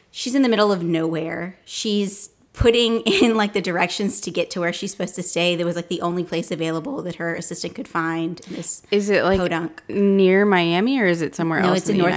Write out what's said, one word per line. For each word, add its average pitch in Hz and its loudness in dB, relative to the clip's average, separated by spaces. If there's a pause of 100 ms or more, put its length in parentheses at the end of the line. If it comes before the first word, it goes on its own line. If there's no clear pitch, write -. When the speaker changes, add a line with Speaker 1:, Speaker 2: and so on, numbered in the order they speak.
(120)
Speaker 1:
She's - -6
in 277 4
the 254 4
middle 208 4
of 180 -2
nowhere. 165 -4
She's 208 -4 (240)
putting 233 4
<laughs> - -2
in, 226 4
like, 208 0
the 196 0
directions 180 -2
to 185 -8
get 170 -2
to - -8
where 170 -2
she's 196 -8
supposed - -8
to 185 -6
stay. 175 0
That 170 -2
was, 170 -2
like, 170 -8
the 170 -4
only 175 -2
place 170 -4
available 160 -4
that 175 -8
her 170 -6
assistant 175 -8
could - -10
find 165 -4
in 185 -12
this - -8 (100)
Speaker 2:
Is 202 0
it, 190 2
like, 190 4
Speaker 1:
podunk. 170 -4
Speaker 2:
near 196 4
Miami, 190 2
or 220 2
is 170 2
it 151 -4
somewhere 165 0
Speaker 1:
No, - 2
Speaker 2:
else 185 2
Speaker 1:
it's 170 -4
Speaker 2:
in 208 2
Speaker 1:
in - 2
Speaker 2:
the 180 4
Speaker 1:
North 180 2